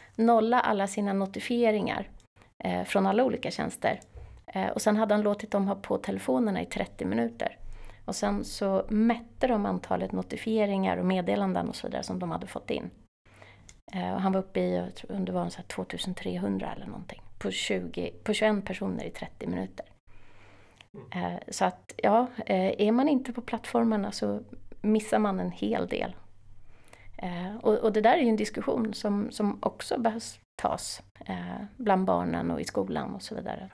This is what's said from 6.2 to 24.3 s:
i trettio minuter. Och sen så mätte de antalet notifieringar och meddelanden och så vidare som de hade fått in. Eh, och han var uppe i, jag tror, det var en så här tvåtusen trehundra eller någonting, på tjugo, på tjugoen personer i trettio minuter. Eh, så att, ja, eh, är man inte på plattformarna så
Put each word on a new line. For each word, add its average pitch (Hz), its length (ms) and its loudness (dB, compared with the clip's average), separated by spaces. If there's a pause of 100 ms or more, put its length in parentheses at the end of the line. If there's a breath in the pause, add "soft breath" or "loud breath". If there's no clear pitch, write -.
i 170 40 -4
trettio - 400 -4
minuter. 233 520 -2 (480 soft breath)
Och 190 100 -4
sen 202 300 -2
så 190 440 0
mätte 233 580 2
de 214 180 2
antalet 185 460 0
notifieringar 190 840 0
och 180 80 2
meddelanden 185 640 2
och - 60 -6
så - 120 -6
vidare - 160 -4
som 185 160 -4
de 170 120 -4
hade - 160 -6
fått - 220 -8
in. - 200 -4 (1040 loud breath)
Eh, 180 200 -2
och 185 80 -2
han 190 100 2
var 190 80 2
uppe 185 200 -4
i, 180 160 2
jag 180 200 -2
tror, - 240 -8
det 180 120 -2
var 175 100 0
en 175 100 -4
så - 60 -12
här 175 80 -12
tvåtusen - 500 -6
trehundra - 580 -4
eller - 120 -10
någonting, - 360 -12 (180)
på - 120 -4
tjugo, 180 600 -4 (120)
på 214 100 0
tjugoen 214 280 2
personer 190 420 -4
i 170 60 -10
trettio - 380 -10
minuter. 185 380 -6 (1300 soft breath)
Eh, 175 260 -4 (100)
så - 180 0
att, - 320 -4
ja, 226 300 6 (180)
eh, 190 280 2 (140)
är 220 40 6
man 262 180 4
inte 254 240 2
på 233 80 -8
plattformarna 220 680 0
så 208 320 -2 (380)